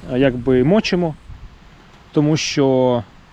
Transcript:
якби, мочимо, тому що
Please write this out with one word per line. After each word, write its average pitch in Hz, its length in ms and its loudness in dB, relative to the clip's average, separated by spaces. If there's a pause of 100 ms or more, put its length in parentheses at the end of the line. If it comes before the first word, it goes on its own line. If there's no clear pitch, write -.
(140)
якби, 127 500 2
мочимо, 175 500 0 (960)
тому 151 240 2
що 127 640 0 (300)